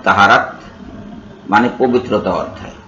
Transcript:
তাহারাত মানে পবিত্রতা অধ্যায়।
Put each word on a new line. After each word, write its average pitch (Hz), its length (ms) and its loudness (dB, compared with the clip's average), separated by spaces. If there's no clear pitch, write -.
তাহারাত 101 420 4
মানে 113 280 4
পবিত্রতা 117 540 0
অধ্যায়। - 460 -8